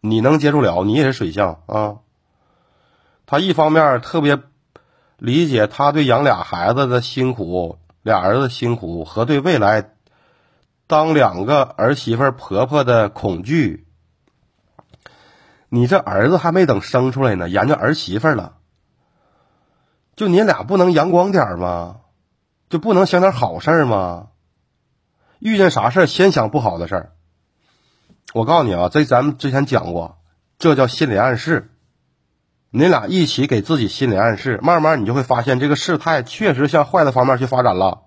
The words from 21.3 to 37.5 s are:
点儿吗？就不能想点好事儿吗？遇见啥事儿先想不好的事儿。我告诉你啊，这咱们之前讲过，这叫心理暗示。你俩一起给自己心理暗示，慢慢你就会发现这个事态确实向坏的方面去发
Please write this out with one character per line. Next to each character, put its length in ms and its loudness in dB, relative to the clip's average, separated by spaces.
点 140 2
儿 140 -6
吗？ 420 -6
就 120 -4
不 120 -2
能 140 4
想 140 2
点 120 4
好 280 -4
事 100 -2
儿 160 4
吗？ 440 -4
遇 180 -2
见 140 6
啥 200 0
事 100 0
儿 60 6
先 260 2
想 180 0
不 80 -2
好 180 -2
的 120 -8
事 80 -4
儿。 160 -8
我 120 -2
告 180 2
诉 20 0
你 100 0
啊， 140 0
这 160 2
咱 200 2
们 140 -4
之 140 -4
前 140 0
讲 260 -2
过， 260 -10
这 160 4
叫 140 2
心 200 -2
理 80 0
暗 220 0
示。 320 -4
你 140 2
俩 200 2
一 200 0
起 200 -2
给 160 -2
自 160 -2
己 80 -2
心 240 -4
理 60 0
暗 220 2
示， 240 -4
慢 200 2
慢 200 0
你 40 -4
就 80 -2
会 80 0
发 200 -2
现 180 0
这 80 -2
个 80 2
事 220 -2
态 260 -2
确 300 -2
实 120 0
向 180 2
坏 200 0
的 80 0
方 160 2
面 100 2
去 80 -4
发 160 0